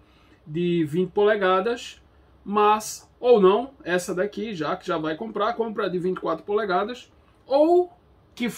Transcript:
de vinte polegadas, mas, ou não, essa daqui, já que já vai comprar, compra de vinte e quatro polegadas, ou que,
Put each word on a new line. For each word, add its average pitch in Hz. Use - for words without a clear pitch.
de 170
vinte 180
polegadas, 208
mas, 208
ou 240
não, 208
essa 180
daqui, 202
já 156
que -
já 170
vai 156
comprar, 220
compra 220
de 180
vinte 180
e -
quatro 165
polegadas, 208
ou 330
que, 233